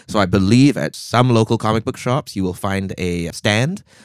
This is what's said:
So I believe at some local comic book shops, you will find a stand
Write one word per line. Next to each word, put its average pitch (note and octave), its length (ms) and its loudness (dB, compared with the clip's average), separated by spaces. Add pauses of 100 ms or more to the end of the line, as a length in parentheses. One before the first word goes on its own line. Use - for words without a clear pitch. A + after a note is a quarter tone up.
So - 140 -2
I G2 40 4
believe G#2+ 540 4
at D2 160 -6
some B2 360 0
local A2+ 280 2
comic A2 260 0
book B2+ 140 -6
shops, - 380 -6
you G2 80 -2
will F2+ 100 -2
find F#2+ 420 -6
a F2 360 -4
stand B2 500 -2 (220)